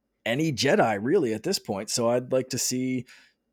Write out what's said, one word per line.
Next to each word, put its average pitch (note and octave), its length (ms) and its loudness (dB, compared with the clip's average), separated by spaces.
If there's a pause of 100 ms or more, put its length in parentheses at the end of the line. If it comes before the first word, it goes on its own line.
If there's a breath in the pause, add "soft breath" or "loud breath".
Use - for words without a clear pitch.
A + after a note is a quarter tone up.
(260)
any C#3+ 260 0
Jedi, B2+ 480 2
really, C3 320 2
at G#2+ 100 -4
this F#3+ 160 -2
point. G#2 300 -6
So A#2 220 0
I'd B2+ 200 0
like C3 200 0
to B2+ 80 -4
see, B2+ 480 -2 (460 soft breath)